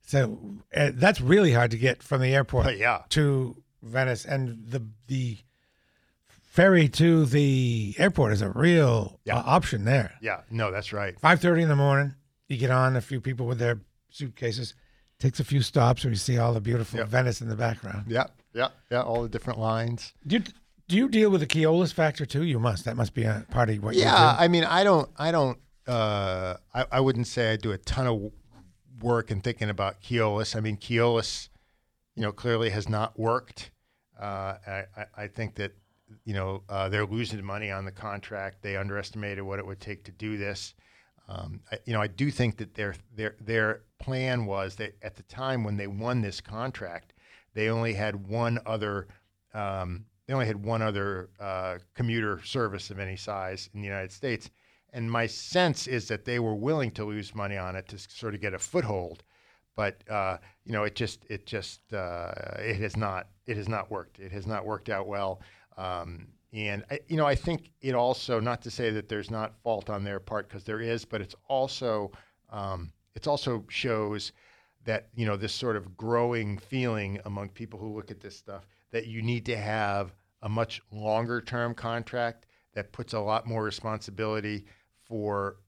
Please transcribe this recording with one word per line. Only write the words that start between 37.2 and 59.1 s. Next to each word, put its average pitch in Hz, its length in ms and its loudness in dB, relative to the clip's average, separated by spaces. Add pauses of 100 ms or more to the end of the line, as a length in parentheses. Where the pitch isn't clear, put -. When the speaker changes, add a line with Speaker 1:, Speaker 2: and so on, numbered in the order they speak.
Speaker 2:
money 98 280 -8
on 98 140 -8
the 95 60 -10
contract. 98 680 -10
They 98 160 -6
underestimated 101 640 -8
what 98 160 -8
it 95 60 -10
would 95 160 -12
take 104 240 -12
to 101 60 -18
do 107 260 -8
this. 101 380 -8 (520)
Um, 95 340 -12 (100)
I, 107 140 -8
you 117 80 -4
know, 107 80 2
I 104 60 0
do 104 220 -2
think 123 280 0
that - 180 -12
their, 101 200 -4 (200)
their, 107 260 -6
their 110 400 0 (180)
plan 131 460 -2
was 98 300 -4
that 107 260 -10
at 104 140 -12
the - 80 -20
time 131 400 -4
when 104 140 -4
they 101 100 -6
won 113 340 -2
this 101 180 -4
contract, 107 760 -10 (400)
they 110 160 0
only 113 240 0
had 101 340 -4
one 117 380 0
other, 104 420 -4 (460)
um, 98 520 -6 (220)
they 131 60 -4
only 131 120 0
had 104 180 -4
one 110 180 -2
other, 98 480 -2 (100)
uh, 92 400 -6 (140)
commuter 113 500 -2
service 104 460 -4
of 98 100 -12
any 98 180 -8
size 95 560 -8
in 104 80 -10
the 101 60 -8
United 95 240 -8
States. 120 380 -8 (420)
And 117 180 -6
my 117 160 0
sense 170 640 0
is 123 220 -4
that 104 160 -6
they 120 140 -2
were 110 160 -2
willing 127 360 -2
to 110 140 -8
lose 107 280 -8
money 101 240 -6
on 92 180 -6
it 95 120 -10
to - 80 -16
s-, 95 160 -18
sort 107 240 -10
of 82 60 -10
get 98 120 -4
a 90 60 -8
foothold. 95 640 -4 (520)